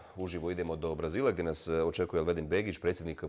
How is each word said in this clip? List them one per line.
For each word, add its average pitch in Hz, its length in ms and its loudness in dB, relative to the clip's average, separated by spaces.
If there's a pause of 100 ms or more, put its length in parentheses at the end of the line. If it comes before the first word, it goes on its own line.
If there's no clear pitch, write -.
(160)
uživo 87 340 -2
idemo 85 260 0
do 80 180 0
Brazila, 82 360 0
gdje 90 140 0
nas, 80 240 0
e, 80 140 4
očekuje 85 380 2
Elvedin 82 280 0
Begić, 95 300 0
predsjednik 85 500 -2